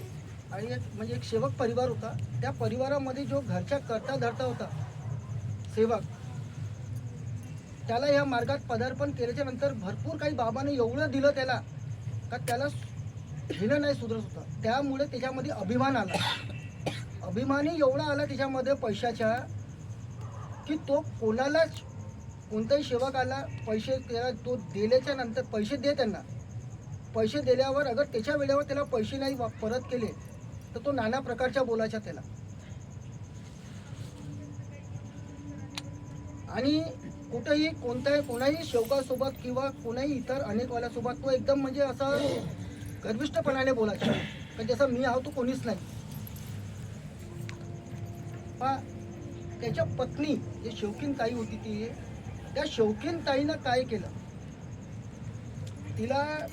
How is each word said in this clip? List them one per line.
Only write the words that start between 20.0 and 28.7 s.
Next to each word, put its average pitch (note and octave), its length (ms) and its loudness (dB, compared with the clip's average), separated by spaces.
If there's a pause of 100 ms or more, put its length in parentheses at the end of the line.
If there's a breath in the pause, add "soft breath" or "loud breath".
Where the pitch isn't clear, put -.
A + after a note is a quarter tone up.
की D4+ 80 0
तो C#4+ 240 2
कोणालाच, C#4 800 2 (680)
कोणताही A3+ 320 4
सेवक C4 340 2
आला C4 280 2 (220)
पैसे A3 320 2
त्याला A#3+ 320 -2
तो B3 260 -2
दिल्याच्या B3 580 4
नंतर, B3 280 0
पैसे G#3+ 340 0
दे C#4+ 180 4
त्यांना, G#3+ 240 2 (960)
पैसे A3 260 4
दिल्यावर C4+ 460 6
अगर B3+ 180 4
त्याच्या C#4 320 0
वेळेवर C#4 260 4
त्याला C#4+ 200 0